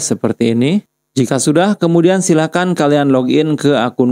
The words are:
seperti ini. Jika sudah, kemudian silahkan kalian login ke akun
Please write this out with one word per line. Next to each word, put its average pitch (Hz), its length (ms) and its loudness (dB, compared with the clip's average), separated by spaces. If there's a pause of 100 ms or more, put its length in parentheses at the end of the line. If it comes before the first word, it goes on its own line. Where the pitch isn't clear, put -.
seperti 117 560 -2
ini. 156 240 0 (320)
Jika 135 240 0
sudah, 170 400 0
kemudian 170 400 2
silahkan 175 560 0
kalian 143 400 0
login 135 400 0
ke 147 240 0
akun 123 340 0